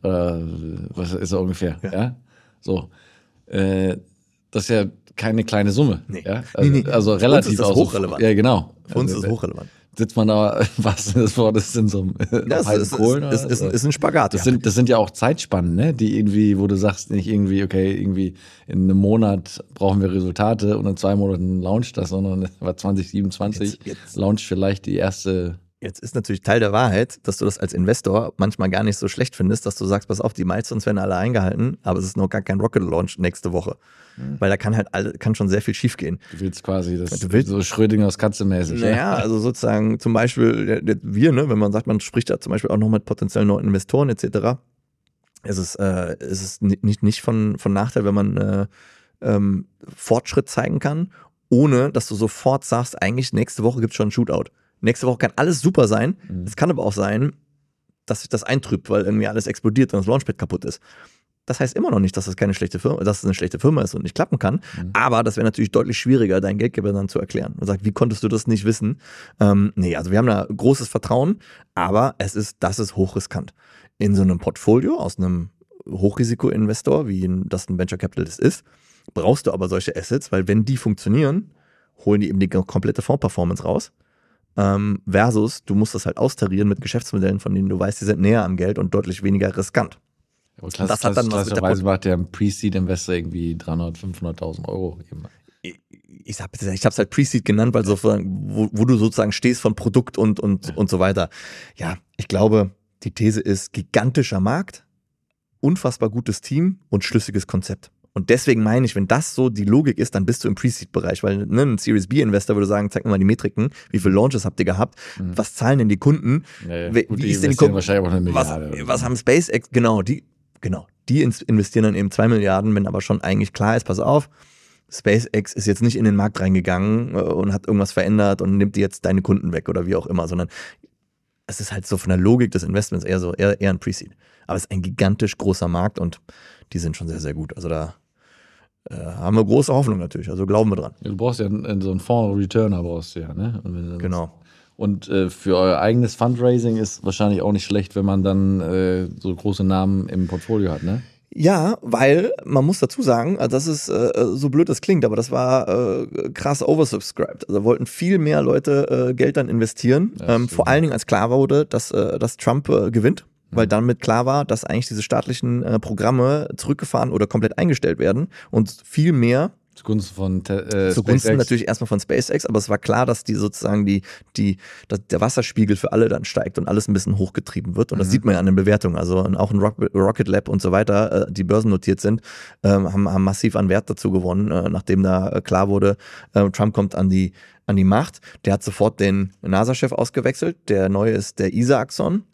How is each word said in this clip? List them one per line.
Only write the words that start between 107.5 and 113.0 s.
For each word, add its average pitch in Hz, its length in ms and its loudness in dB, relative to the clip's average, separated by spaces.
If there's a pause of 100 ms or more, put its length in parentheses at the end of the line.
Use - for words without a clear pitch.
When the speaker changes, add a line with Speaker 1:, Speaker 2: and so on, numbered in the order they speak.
Speaker 2:
Und 95 140 -4
deswegen 120 340 4
meine 117 220 2
ich, 113 100 -2
wenn 98 140 -2
das 131 260 0
so 131 140 2
die 104 160 -4
Logik 123 340 4
ist, - 160 -2
dann 95 120 0
bist 120 180 -2
du 113 40 -2
im 101 60 0
Pre-Seed-Bereich, - 680 -4
weil, 101 240 -2
ne, 117 160 2
ein 127 160 0
Series 104 300 0
B-Investor 110 480 2
würde 101 100 2
sagen, 104 240 0
"Zeig - 140 0